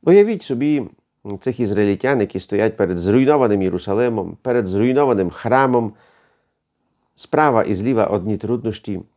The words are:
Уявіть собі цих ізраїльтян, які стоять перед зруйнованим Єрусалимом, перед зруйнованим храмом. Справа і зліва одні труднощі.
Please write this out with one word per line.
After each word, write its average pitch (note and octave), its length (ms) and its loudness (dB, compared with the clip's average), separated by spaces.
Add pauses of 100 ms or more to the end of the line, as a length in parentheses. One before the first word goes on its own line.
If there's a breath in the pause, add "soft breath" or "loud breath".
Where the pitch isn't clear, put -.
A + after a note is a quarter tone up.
Уявіть G3+ 400 4
собі C#3+ 420 -2 (560)
цих B2 200 -4
ізраїльтян, G#2 600 0
які G2 180 -2
стоять G#2+ 380 -2
перед F#2 220 -2
зруйнованим A#2 640 2
Єрусалимом, G2 800 -2
перед A#2+ 240 0
зруйнованим A2 640 0
храмом. A#2+ 600 0 (1200 soft breath)
Справа C#3 480 0
і G#2 120 -2
зліва A2 320 0
одні G2+ 300 -2
труднощі. G#2+ 640 -6 (160)